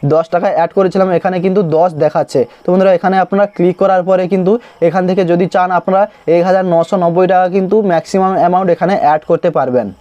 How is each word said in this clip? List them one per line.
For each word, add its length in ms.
দশ 100
টাকা 220
অ্যাড 220
করেছিলাম, 300
এখানে 260
কিন্তু 160
দশ 140
দেখাচ্ছে। 360
তো 100
বন্ধুরা, 260
এখানে 260
আপনারা 200
ক্লিক 260
করার 260
পরে 240
কিন্তু 200
এখান 220
থেকে 140
যদি 220
চান 140
আপনারা 240
এক 120
হাজার 160
নশো 300
নব্বই 280
টাকা 140
কিন্তু 200
ম্যাক্সিমাম 500
অ্যামাউন্ট 340
এখানে 200
অ্যাড 260
করতে 260
পারবেন। 300